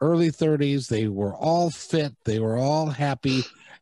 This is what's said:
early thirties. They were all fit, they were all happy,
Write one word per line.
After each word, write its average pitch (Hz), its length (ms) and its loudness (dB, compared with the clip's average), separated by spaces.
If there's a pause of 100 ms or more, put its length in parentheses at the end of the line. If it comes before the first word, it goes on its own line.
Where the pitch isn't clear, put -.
early 170 300 4
thirties. 143 580 0
They 110 200 0
were 101 260 -2
all 170 360 0
fit, 147 440 -4 (100)
they 110 160 0
were 110 180 0
all 151 300 0
happy, 135 560 0 (380)